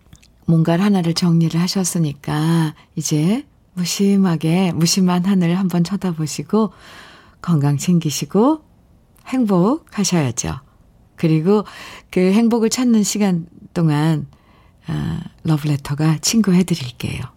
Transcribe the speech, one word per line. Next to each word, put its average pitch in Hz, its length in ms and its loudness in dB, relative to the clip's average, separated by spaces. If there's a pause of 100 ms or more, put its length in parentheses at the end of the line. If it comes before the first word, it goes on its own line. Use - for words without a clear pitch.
(460)
뭔가를 170 380 2
하나를 185 300 0
정리를 165 440 2
하셨으니까 165 1160 -2 (200)
이제 165 500 -2 (300)
무심하게, 180 1000 0
무심한 180 500 0
하늘 180 340 2
한번 175 280 0
쳐다보시고 180 880 -4 (680)
건강 143 360 0
챙기시고 180 840 0 (680)
행복하셔야죠. 190 1300 0 (560)
그리고 170 480 2 (480)
그 - 80 0
행복을 214 500 2
찾는 233 340 2
시간 190 440 -2 (260)
동안, 151 540 0 (600)
아, 156 340 -6 (220)
러브레터가 151 800 0
친구 208 320 2
해드릴게요. - 680 -2 (160)